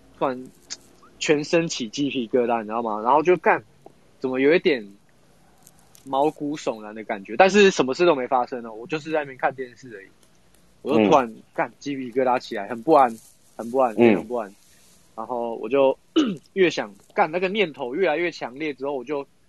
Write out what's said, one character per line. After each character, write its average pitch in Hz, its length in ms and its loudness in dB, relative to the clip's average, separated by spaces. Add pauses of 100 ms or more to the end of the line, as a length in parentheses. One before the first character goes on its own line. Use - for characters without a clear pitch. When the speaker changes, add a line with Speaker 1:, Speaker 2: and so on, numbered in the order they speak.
(180)
Speaker 1:
突 156 80 -2
然 127 240 -8 (680)
全 151 260 0
身 170 240 0
起 117 200 -8
鸡 139 200 -4
皮 123 180 -4
疙 120 200 0
瘩， 117 160 -2
你 - 20 -10
知 107 80 -8
道 117 100 -4
吗？ 107 200 -4
然 123 100 2
后 151 100 6
就 175 140 4
干， 170 260 0 (560)
怎 131 100 -4
么 131 120 -4
有 143 140 4
一 180 40 2
点 135 280 0 (1160)
毛 139 260 0
骨 147 260 -8
悚 113 260 -6
然 107 120 -14
的 110 100 -12
感 101 200 -6
觉， 104 120 -8
但 190 140 6
是 196 200 6
什 151 140 0
么 131 100 -2
事 175 120 2
都 165 80 6
没 127 120 -2
发 123 200 0
生 120 180 -10
哦， 113 80 -14
我 113 140 -14
就 156 120 -6
是 156 120 -12
在 156 100 -2
那 147 40 -6
边 131 120 -14
看 139 180 -2
电 127 220 -14
视 123 200 -20
而 95 60 -18
已。 95 40 -20 (760)
我 131 140 0
就 - 120 6
突 160 80 8
然 127 100 4
Speaker 2:
嗯。 113 160 -16 (100)
Speaker 1:
干， 127 280 -6
鸡 143 160 -8
皮 127 160 -10
疙 127 100 0
瘩 127 160 2
起 - 160 -8
来， 101 140 -8
很 117 120 -8
不 151 120 2
安， 131 220 6 (420)
很 113 140 -10
不 131 80 -2
安， 123 200 2
Speaker 2:
嗯。 113 180 8
Speaker 1:
很 82 100 -6
不 120 100 -8
安。 104 180 -10 (640)
然 113 100 -10
后 117 300 -6
我 110 120 -10
就 135 280 4 (260)
<clears throat> 208 320 -6
越 180 160 4
想， 107 240 -6 (180)
干， 175 180 0
那 175 100 -4
个 185 80 0
念 190 240 0
头 131 220 -8
越 185 120 0
来 151 100 2
越 170 140 -2
强 127 240 -10
烈 151 200 -6
之 131 120 -10
后， 143 80 -4
我 127 80 -6
就 139 240 -6 (220)